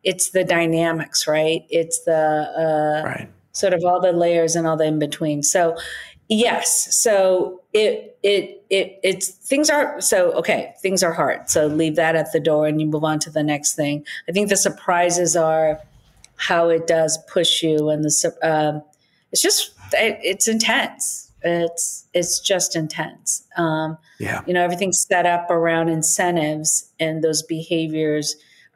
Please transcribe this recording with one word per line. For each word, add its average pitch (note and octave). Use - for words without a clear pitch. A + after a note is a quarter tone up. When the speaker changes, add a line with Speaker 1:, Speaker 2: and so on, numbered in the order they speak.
Speaker 1:
it's F#3
the F#3
dynamics, E3
right? D#3
It's E3
the, E3
uh, D#3
Speaker 2:
Right. -
Speaker 1:
sort F#3+
of F3
all F3
the F3+
layers E3+
and E3
all D#3+
the D#3
in-between. D3+
So, E3+
yes. -
So F#3+
it, -
it, G3+
it, F#3+
it's, F#3
things D4+
are, D4
so, F#3
okay, -
things F#3+
are E3
hard. D#3
So D#3
leave D#3
that E3
at D#3
the D#3+
door D3+
and D3+
you D#3
move D3+
on D#3
to D#3
the D3+
next D3
thing. D3
I E3
think G#3
the G3+
surprises F3
are D#3+
how E3+
it E3
does D#3+
push -
you, D3+
and D3+
the D3+
sur-, -
um, D3+
it's -
just, -
it, -
it's F#3+
intense. A3
It's, E3+
it's F3
just -
intense. -
Um, D#3+
Speaker 2:
Yeah. -
Speaker 1:
you F3+
know, F3
everything's F3
set F3
up F3
around E3
incentives, D#3+
and D#3+
those D#3
behaviors D#3